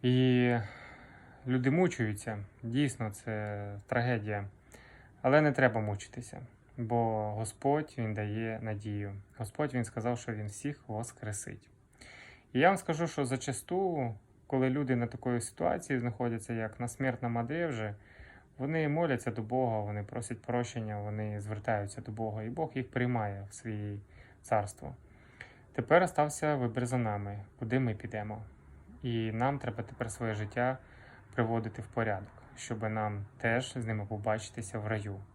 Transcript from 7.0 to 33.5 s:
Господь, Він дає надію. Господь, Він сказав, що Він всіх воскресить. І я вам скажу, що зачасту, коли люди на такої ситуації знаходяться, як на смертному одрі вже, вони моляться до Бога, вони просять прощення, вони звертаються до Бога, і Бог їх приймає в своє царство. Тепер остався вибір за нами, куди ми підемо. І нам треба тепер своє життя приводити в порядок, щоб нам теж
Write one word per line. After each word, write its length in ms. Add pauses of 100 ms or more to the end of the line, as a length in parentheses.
Господь, 680
Він 160
дає 480
надію. 500 (240)
Господь, 380
Він 100
сказав, 340
що 140
Він 140
всіх 420
воскресить. 840 (800)
І 60
я 100
вам 80
скажу, 300
що 180
зачасту, 920 (360)
коли 200
люди 260
на 100
такої 340
ситуації 580
знаходяться, 540
як 280
на 80
смертному 520
одрі 260
вже, 280 (640)
вони 300
моляться 420
до 120
Бога, 380
вони 220
просять 400
прощення, 580
вони 400
звертаються 600
до 120
Бога, 300
і 80
Бог 240
їх 160
приймає 600
в 40
своє 420 (460)
царство. 540 (760)
Тепер 300
остався 520
вибір 320
за 120
нами, 400 (200)
куди 200
ми 160
підемо. 480 (600)
І 300
нам 260
треба 240
тепер 280
своє 240
життя 440 (560)
приводити 480
в 40
порядок, 560 (140)
щоб 260
нам 420 (140)
теж 340